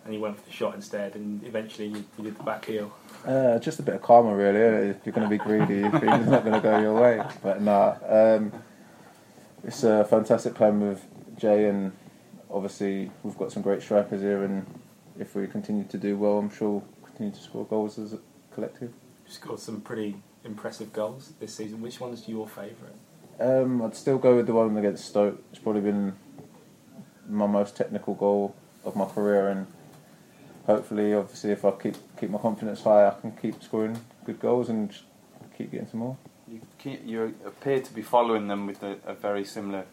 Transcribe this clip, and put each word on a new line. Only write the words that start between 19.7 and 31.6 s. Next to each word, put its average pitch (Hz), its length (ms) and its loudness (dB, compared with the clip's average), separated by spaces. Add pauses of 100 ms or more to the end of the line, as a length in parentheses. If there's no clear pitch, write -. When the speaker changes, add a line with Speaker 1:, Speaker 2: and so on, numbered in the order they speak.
Speaker 1:
pretty 107 340 -8 (260)
impressive 110 500 -14
goals 113 460 -8
this 107 160 -14
season. 110 260 -12
Which 120 200 -12
one's 120 280 -12
your 110 200 -8
favourite? - 460 -16 (440)
Speaker 2:
Um, 127 440 2
I'd 107 120 -6
still 135 240 0
go 127 160 6
with 120 140 4
the 120 40 0
one 110 240 2
against 104 280 0
Stoke. 104 360 0 (120)
It's - 100 -20
probably 107 200 0
been 104 320 0 (1120)
my 104 180 0
most 101 300 0
technical - 380 -4
goal 101 420 0 (280)
of 104 120 -8
my 98 80 0
career, 101 440 0
and 95 200 -4 (1000)
hopefully, 104 480 2
obviously, 104 360 -2
if 101 140 -2